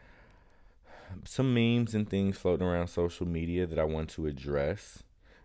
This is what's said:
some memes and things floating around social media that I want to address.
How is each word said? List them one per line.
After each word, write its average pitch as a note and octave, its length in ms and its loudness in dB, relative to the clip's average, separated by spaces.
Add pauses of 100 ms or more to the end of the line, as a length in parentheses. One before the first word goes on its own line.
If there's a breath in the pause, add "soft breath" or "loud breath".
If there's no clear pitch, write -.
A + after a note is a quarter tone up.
(1200 loud breath)
some C3 300 2
memes A#2 420 4
and G#2+ 140 0
things G2 280 0
floating F2+ 300 2
around F2 200 0
social F2 380 -2
media E2+ 400 0
that D#2+ 140 -2
I D#2+ 60 4
want D#2 240 -2
to D#2 180 -4
address. C#2+ 760 -4 (420 soft breath)